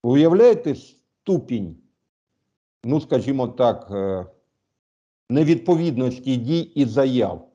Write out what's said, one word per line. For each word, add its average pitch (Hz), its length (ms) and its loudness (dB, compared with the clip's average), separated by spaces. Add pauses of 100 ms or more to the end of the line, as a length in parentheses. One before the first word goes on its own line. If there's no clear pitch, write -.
Уявляєте 165 720 4
ступінь, 120 1000 -6 (1080)
ну, 139 160 0
скажімо 131 480 -2
так, 120 420 -2
е, 95 360 -4 (1040)
невідповідності 139 1040 0
дій 139 240 -2
і 143 240 -2
заяв? 117 720 -2